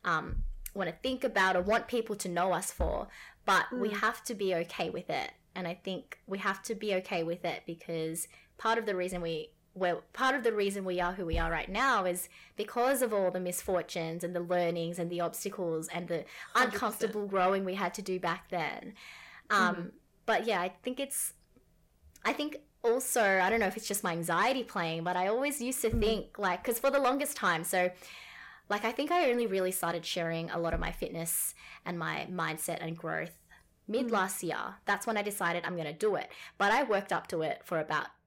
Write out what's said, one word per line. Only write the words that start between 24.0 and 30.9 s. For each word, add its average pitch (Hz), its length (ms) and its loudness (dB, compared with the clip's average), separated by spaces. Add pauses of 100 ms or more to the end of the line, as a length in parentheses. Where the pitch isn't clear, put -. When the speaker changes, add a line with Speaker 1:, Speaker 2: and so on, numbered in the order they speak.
Speaker 1:
my 180 100 0
anxiety 175 520 2
playing, 165 400 -2
but 180 120 0
I 185 120 2
always 269 320 0
used 247 220 -2
to 220 80 2
Speaker 2:
Mm. 220 100 2
Speaker 1:
think, 214 380 0
like, 180 260 0
'cause 233 140 0
for 269 120 4
the 277 80 4
longest 277 380 2
time, 170 260 2
so, 180 280 2 (800)
like, 208 140 0
I 233 80 0
think 294 180 -2
I 339 200 6
only 240 160 4
really 190 260 2
started 170 340 -2
sharing 165 440 -2
a 170 80 -2
lot 165 160 2
of 170 60 0
my 165 120 0